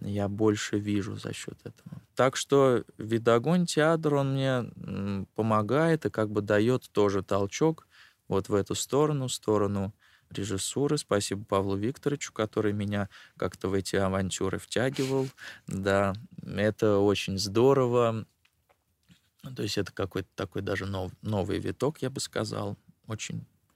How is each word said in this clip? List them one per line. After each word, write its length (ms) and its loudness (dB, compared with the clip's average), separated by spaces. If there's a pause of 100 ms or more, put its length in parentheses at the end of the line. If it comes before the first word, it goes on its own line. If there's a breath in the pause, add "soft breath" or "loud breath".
я 260 -2
больше 500 2
вижу 380 -2
за 180 -8
счёт 300 -14
этого». 380 -16 (140)
Так 200 2
что 480 4 (140)
Видогон 680 2
театр, 500 2
он 180 0
мне, 420 0
м, 600 -6
помогает 680 2
и 40 -2
как 200 0
бы 120 0
даёт 500 2
тоже 300 4
толчок 640 0 (400 soft breath)
вот 220 0
в 40 2
эту 220 0
сторону, 540 0
сторону 640 0 (360 soft breath)
режиссуры. 680 -2
Спасибо 480 -2
Павлу 300 0
Викторовичу, 580 -4
который 400 0
меня 340 -2 (300 loud breath)
как-то 300 -4
в 60 -2
эти 220 -2
авантюры 640 -2
втягивал. 680 -2 (400 loud breath)
Да, 460 2 (320)
это 520 2
очень 400 2
здорово. 880 2 (1300)
То 60 -6
есть 160 -2
это 140 -2
какой-то 440 -4
такой 260 -6
даже 240 -2
нов-, 260 -4 (100)
новый 380 -2
виток, 420 -4
я 80 -2
бы 100 -8
сказал. 560 -6 (320)
Очень, 380 -10 (300)